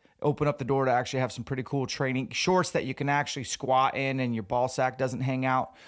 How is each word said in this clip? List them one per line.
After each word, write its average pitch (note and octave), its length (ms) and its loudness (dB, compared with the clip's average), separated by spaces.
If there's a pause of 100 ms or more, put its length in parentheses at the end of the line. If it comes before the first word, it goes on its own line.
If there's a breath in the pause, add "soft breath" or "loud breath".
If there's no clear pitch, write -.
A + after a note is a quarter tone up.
(220 soft breath)
open D3 260 0
up D3 120 -2
the B2+ 60 -4
door C3+ 200 2
to C3 60 4
actually B2+ 280 0
have B2+ 120 0
some A#2+ 120 -8
pretty C3 200 -4
cool C3+ 240 -2
training C3 420 -2
shorts - 420 2
that - 140 0
you C3 80 -4
can C#3+ 160 -2
actually C#3+ 340 0
squat C3 540 2
in C3+ 220 0
and B2 140 0
your A2+ 100 -2
ball B2+ 240 0
sack B2+ 300 0
doesn't C3 240 -2
hang C3 240 0
out, C3 280 0 (140 loud breath)